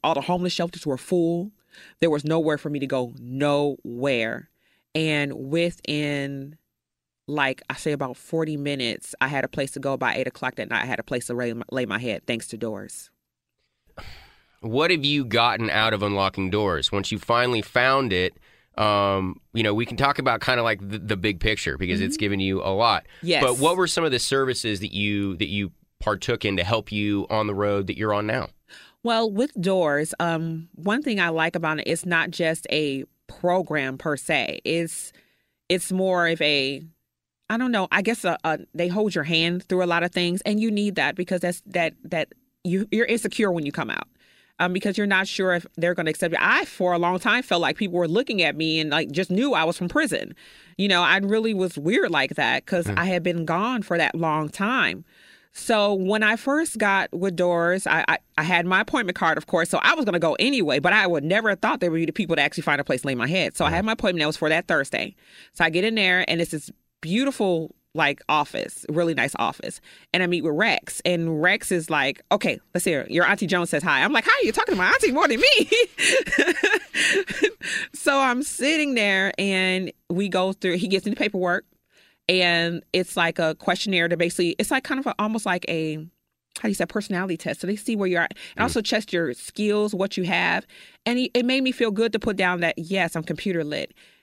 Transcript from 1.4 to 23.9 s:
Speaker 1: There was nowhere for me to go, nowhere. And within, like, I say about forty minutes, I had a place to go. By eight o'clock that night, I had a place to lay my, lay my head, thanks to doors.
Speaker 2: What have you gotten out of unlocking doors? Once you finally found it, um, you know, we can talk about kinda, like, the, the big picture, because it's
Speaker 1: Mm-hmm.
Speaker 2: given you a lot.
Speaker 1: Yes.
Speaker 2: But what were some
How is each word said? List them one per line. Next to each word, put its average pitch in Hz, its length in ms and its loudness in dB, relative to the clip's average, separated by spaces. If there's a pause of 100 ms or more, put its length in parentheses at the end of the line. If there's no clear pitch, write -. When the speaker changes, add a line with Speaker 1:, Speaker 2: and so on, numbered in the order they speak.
Speaker 1:
There 170 80 4
was 147 160 0
nowhere 156 320 2
for 147 140 -6
me 147 80 -4
to 135 80 -4
go, 127 340 -4
nowhere. 131 1300 -2 (460)
And 151 400 0
within, 147 1200 -2 (720)
like, 143 420 0
I - 60 -6
say - 180 -2
about 135 240 -4
forty 160 400 -4
minutes, 139 640 -4
I 131 80 2
had 139 160 -2
a - 40 -4
place 139 240 -6
to 139 80 -10
go. 135 180 -4
By 127 160 0
eight 131 120 -2
o'clock 127 280 -6
that 110 160 -8
night, 113 140 0
I - 20 -8
had 120 120 -4
a 110 40 -6
place 123 240 -6
to 120 80 -6
lay 120 180 -4
my, 117 180 -10
lay 127 140 -2
my 104 140 -4
head, 117 280 -6
thanks 117 220 -6
to 117 80 -12
doors. 104 540 -10 (1500)
Speaker 2:
What 135 300 0
have 160 140 0
you 143 220 0
gotten 113 420 2
out 107 240 2
of 101 100 0
unlocking 98 460 0
doors? 92 420 0
Once 101 220 -4
you 104 60 -4
finally 120 420 2
found 131 500 2
it, 90 280 0 (400)
um, 98 600 2 (140)
you 113 100 0
know, 104 120 2
we 117 100 0
can 113 140 -10
talk 139 200 2
about 123 220 0
kinda, 123 220 0
like, 110 180 0
the, 98 180 -8
the 104 180 -4
big 92 240 -2
picture, 107 360 -2
because 90 240 -2
it's 285 160 -4
Speaker 1:
Mm-hmm. - 40 -4
Speaker 2:
given 101 200 0
you 95 220 0
a 95 100 -2
lot. 104 340 2 (140)
Speaker 1:
Yes. 165 220 0
Speaker 2:
But 123 160 2
what 165 180 4
were 185 100 2
some 165 180 0